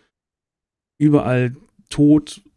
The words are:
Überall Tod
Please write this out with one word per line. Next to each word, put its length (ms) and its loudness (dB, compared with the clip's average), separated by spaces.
Überall 560 0
Tod 520 0